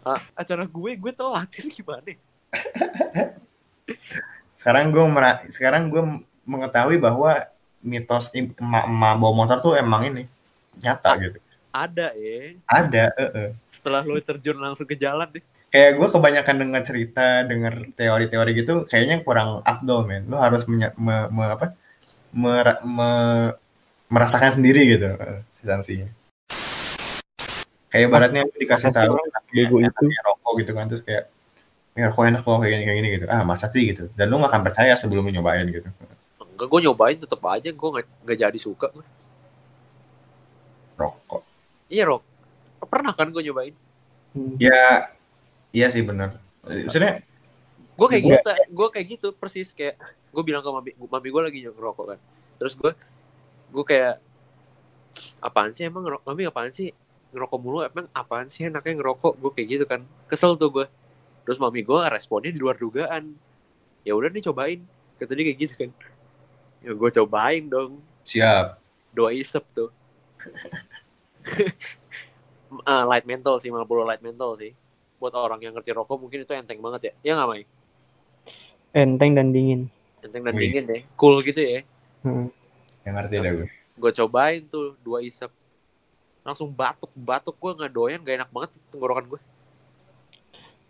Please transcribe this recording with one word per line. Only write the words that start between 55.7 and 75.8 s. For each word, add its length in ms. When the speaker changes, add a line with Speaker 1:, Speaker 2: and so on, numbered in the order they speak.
Speaker 1:
sih 80
emang 220
ngerok-, 180
mami, 240
apaan 240
sih 240
ngerokok 300
mulu? 240
Emang 320
apaan 320
sih 240
enaknya 320
ngerokok?" 340
Gua 140
kayak 180
gitu 220
kan. 160
Kesel 240
tuh 160
gua. 160
Terus 160
mami 240
gua 240
responnya 480
di 80
luar 160
dugaan. 560
"Ya 80
udah 160
nih, 160
cobain." 340
Kata 160
dia 160
kayak 80
gitu 180
kan. 140
Ya 80
gua 160
cobain 560
dong. 320
Speaker 2:
Siap. 560
Speaker 1:
Dua 240
isep 400
tuh. 160
<laughs> 1200
Ah, 240
light 160
menthol 340
sih, 140
lima 160
puluh 160
light 160
menthol 400
sih. 160
Buat 160
orang 300
yang 80
ngerti 240